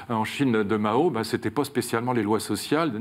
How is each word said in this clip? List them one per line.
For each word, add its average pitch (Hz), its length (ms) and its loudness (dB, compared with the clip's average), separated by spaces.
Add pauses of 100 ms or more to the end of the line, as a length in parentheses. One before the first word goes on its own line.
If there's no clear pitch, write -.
en 110 160 0
Chine 117 380 2
de 107 160 0
Mao, 110 320 2
ben, 113 140 -2
c'était 110 260 -2
pas 147 140 0
spécialement 120 500 -2
les 117 80 2
lois 104 180 2
sociales, 143 600 0